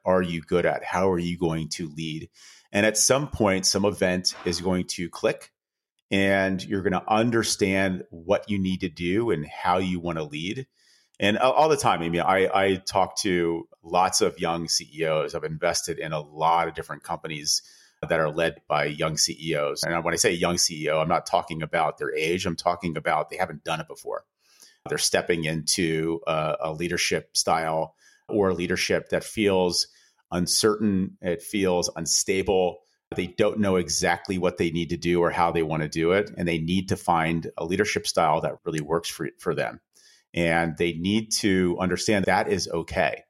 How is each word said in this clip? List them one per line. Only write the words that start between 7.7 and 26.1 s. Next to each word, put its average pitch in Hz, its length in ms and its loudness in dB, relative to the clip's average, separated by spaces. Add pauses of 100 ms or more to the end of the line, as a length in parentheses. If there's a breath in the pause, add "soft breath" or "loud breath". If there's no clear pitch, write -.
what 85 380 -2
you 104 120 -2
need 92 220 0
to 95 60 -2
do 90 420 -2
and 78 140 0
how 90 340 0
you 92 200 -2
wanna 82 240 -4
lead. 85 460 -8 (500 soft breath)
And 104 200 2
a-, 131 120 4
all 156 180 6
the 151 80 4
time, 107 260 2
I 82 60 -2
mean, 85 120 0
I, 92 340 4
I 98 220 4
talk 92 460 0
to 85 440 0 (160)
lots 87 380 2
of 90 180 2
young 85 300 -2
C - 260 -4
E 80 120 -2
Os. 78 280 0
I've 82 80 -6
invested 82 560 -2
in 80 140 -6
a 78 80 -4
lot 80 480 0
of 80 60 -8
different 78 280 -10
companies 80 600 -4 (460 loud breath)
that 82 100 2
are 78 120 2
led 80 360 -2
by 73 200 0
young 76 300 -2
C - 240 -2
E 80 140 -2
Os. 73 300 -2
And 82 200 -2
when 82 80 0
I 82 40 0
say 104 160 2
young 87 260 0
C 78 260 -2
E 73 60 0
O, 78 80 2
I'm 80 100 0
not 82 160 0
talking 82 380 -2
about 78 360 -2
their 71 140 -6
age. 82 340 -2
I'm 82 100 -2
talking 87 400 -2
about 80 340 -2
they - 60 -10
haven't 82 260 -6
done 80 180 -4
it 78 60 -12
before. - 380 -10 (640 soft breath)
They're 76 100 -2
stepping 85 460 0
into 80 840 0